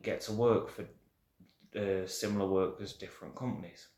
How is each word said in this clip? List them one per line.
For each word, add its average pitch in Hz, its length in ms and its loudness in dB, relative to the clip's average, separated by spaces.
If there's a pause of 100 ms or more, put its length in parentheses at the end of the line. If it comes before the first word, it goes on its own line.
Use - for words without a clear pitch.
get - 200 -2
to 110 120 -6
work 113 380 4
for, - 160 -10 (920)
uh, 95 280 0
similar 101 420 0
work 95 320 2
as 98 120 -8
different - 420 -14
companies. 117 520 -8 (100)